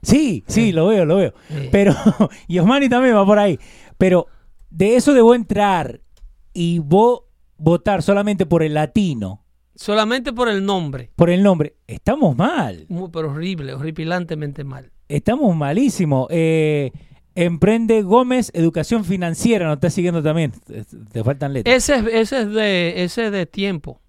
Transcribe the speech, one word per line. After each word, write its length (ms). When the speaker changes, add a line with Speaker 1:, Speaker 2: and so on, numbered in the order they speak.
Speaker 1:
Sí, 460
sí, 180
Speaker 2:
Sí. 60
Speaker 1:
lo 160
veo, 180
lo 120
veo. 160
Speaker 2:
Sí. 220
Speaker 1:
Pero, 220
<laughs> 540
y 120
Osmani 300
también 260
va 100
por 140
ahí. 200
Pero 300
de 260
eso 180
de 80
vos 140
entrar 680
y 260
vos 420
votar 460
solamente 420
por 180
el 100
latino. 680
Speaker 2:
Solamente 580
por 160
el 160
nombre. 500
Speaker 1:
Por 140
el 120
nombre. 340
Estamos 500
mal. 520
Speaker 2:
Muy, 220
pero 200
horrible, 420
horripilantemente 880
mal. 280
Speaker 1:
Estamos 460
malísimo. 760
Eh, 640
Emprende 680
Gómez, 500
Educación 520
Financiera, 600
nos 100
está 140
siguiendo 320
también. 300
Te, 180
te 380
faltan 300
letras. 220
Speaker 2:
Ese 200
es, 120
ese 340
es 120
de, 500
ese 240
es 40
de 160
tiempo. 600